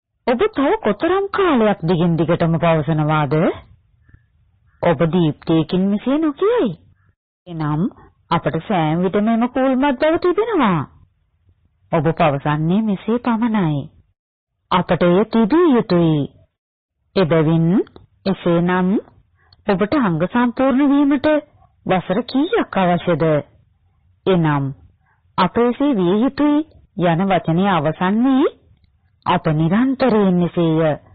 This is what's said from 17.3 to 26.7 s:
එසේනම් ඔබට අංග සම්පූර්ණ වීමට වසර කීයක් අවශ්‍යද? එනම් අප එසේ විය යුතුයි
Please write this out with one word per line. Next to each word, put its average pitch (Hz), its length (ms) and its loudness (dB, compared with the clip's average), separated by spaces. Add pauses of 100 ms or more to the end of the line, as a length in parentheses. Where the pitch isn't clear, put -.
එසේනම් 180 680 0 (760)
ඔබට 202 300 -2
අංග 185 280 0
සම්පූර්ණ 254 640 0
වීමට 285 400 2 (580)
වසර 185 360 -2
කීයක් 302 540 -2
අවශ්‍යද? 175 480 0 (1000)
එනම් 156 380 0 (760)
අප 185 180 0
එසේ 247 380 0
විය 185 220 0
යුතුයි 277 420 0 (440)